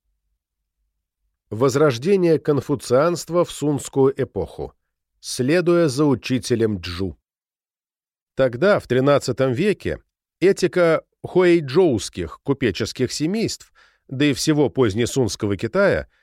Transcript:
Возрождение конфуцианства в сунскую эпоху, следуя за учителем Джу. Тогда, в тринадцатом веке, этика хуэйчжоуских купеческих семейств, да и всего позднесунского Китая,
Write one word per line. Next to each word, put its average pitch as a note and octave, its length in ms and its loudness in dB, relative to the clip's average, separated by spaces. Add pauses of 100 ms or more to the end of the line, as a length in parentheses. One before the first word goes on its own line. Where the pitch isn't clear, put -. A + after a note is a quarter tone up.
(1500)
Возрождение C#3 880 2
конфуцианства D3+ 1040 0
в - 60 -6
сунскую C#3 720 -2
эпоху, E2 540 -8 (460)
следуя E3+ 680 0
за C3+ 160 0
учителем A#2 720 0
Джу. F2 400 -8 (1160)
Тогда, C3+ 420 2
в - 80 -8
тринадцатом C3 680 2
веке, C#3+ 480 -2 (400)
этика F3 600 2 (200)
хуэйчжоуских D#3 1200 0
купеческих A#2+ 680 -2
семейств, F#3 640 -6 (360)
да C3+ 180 -2
и C#3 80 2
всего D3 340 0
позднесунского A2 880 0
Китая, A#2 500 0 (160)